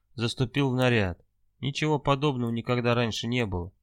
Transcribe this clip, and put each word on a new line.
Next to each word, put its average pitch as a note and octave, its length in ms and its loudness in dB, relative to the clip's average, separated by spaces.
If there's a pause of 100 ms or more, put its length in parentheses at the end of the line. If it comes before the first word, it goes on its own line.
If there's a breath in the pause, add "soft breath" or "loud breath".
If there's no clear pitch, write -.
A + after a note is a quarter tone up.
(140)
заступил B2+ 560 0
в B2 40 0
наряд. A#2+ 500 2 (360)
Ничего D3 400 -2
подобного C3+ 500 0
никогда A#2+ 460 0
раньше A#2 320 -2
не B2 180 0
было. F#2 260 -4 (100)